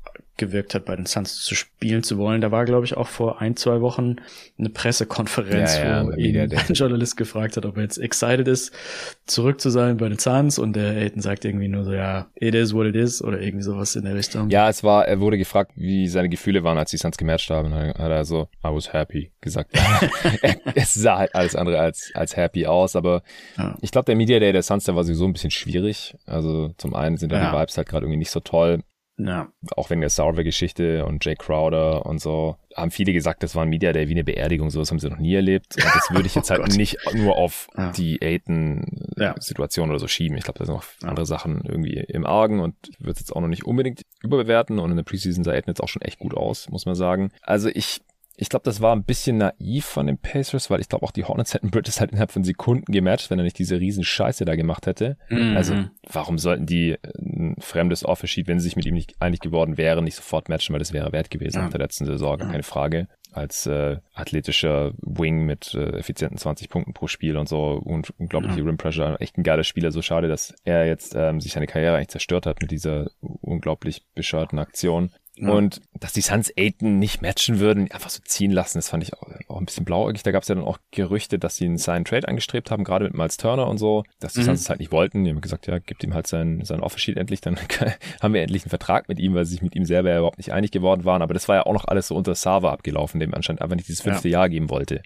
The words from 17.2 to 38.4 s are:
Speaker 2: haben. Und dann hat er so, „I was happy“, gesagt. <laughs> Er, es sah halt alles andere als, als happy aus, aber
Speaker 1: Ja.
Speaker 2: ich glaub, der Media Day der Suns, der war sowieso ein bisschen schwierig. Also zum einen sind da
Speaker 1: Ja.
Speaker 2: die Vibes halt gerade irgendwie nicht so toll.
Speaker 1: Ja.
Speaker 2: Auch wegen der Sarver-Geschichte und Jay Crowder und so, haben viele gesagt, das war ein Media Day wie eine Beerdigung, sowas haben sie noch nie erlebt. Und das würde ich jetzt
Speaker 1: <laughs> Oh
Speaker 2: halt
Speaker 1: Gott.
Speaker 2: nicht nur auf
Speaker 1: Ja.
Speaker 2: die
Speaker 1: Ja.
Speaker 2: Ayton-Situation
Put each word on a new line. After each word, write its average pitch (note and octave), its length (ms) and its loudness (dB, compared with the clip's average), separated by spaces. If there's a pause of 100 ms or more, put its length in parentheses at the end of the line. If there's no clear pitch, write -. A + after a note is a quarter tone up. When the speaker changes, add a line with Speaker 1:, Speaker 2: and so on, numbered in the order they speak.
Speaker 2:
haben. D#2+ 180 0
Und D#2 120 -2
dann D2+ 140 0
hat D#2+ 180 -2
er D#2 140 0
so, D#2+ 240 -2 (120)
„I D#2+ 140 -4
was D#2 160 -4
happy“, D2+ 480 -4
gesagt. B2+ 320 -6
<laughs> - 720 4
Er, - 160 4 (180)
es C3+ 200 4
sah G#2+ 240 6
halt F#2+ 140 2
alles F2+ 220 2
andere E2+ 240 2
als, D#2+ 340 0
als - 220 -4
happy E2+ 320 0
aus, F2+ 300 4
aber F2 260 2 (340)
Speaker 1:
Ja. G2 240 -4
Speaker 2:
ich - 100 -6
glaub, B2+ 140 4
der A2+ 120 4
Media A2+ 220 6
Day G2+ 120 6
der F#2 120 4
Suns, G2+ 200 0
der F2+ 140 0
war F2 80 4
sowieso E2+ 200 2
ein F#2+ 80 2
bisschen D#2 180 -4
schwierig. F#2 640 -2 (100)
Also D#2+ 520 -2
zum - 160 -6
einen D#2+ 220 0
sind D#2+ 160 -2
da - 100 2
Speaker 1:
Ja. E2+ 100 2
Speaker 2:
die D2 60 2
Vibes D#2+ 200 -2
halt D2+ 100 -2
gerade E2 180 -2
irgendwie D#2 140 -2
nicht E2 120 -4
so E2+ 100 -4
toll. E2+ 400 4 (360)
Speaker 1:
Ja. F2+ 300 -4 (300)
Speaker 2:
Auch - 120 -2
wegen E2+ 120 0
der D2 80 2
Sarver-Geschichte E2 960 0
und D2+ 180 -4
Jay D#2 120 -2
Crowder D#2+ 680 0
und D#2+ 140 -4
so, D#2+ 380 -2 (180)
haben E2+ 160 -2
viele F#2+ 220 0
gesagt, E2 300 0
das E2+ 120 -4
war D#2+ 80 0
ein D#2+ 60 2
Media E2 240 2
Day D#2 160 0
wie - 20 -2
eine E2 140 0
Beerdigung, D#2 440 0
sowas D#2 220 -2
haben D#2+ 80 0
sie D2+ 100 -4
noch C#2+ 100 -8
nie D#2+ 160 2
erlebt. F#2+ 420 2
Und - 80 2
das - 260 2
würde F2+ 160 2
ich - 80 -2
jetzt D3 120 0
Speaker 1:
<laughs> - 40 0
Oh - 40 4
Speaker 2:
halt - 80 2
Speaker 1:
Gott. G2+ 120 2
Speaker 2:
nicht G#2 220 2 (160)
nur G#2 240 4
auf - 400 -2
Speaker 1:
Ja. F2+ 140 -2
Speaker 2:
die E2 300 0
Speaker 1:
Ja. D#2+ 60 0
Speaker 2:
Ayton-Situation D#2+ 1600 -2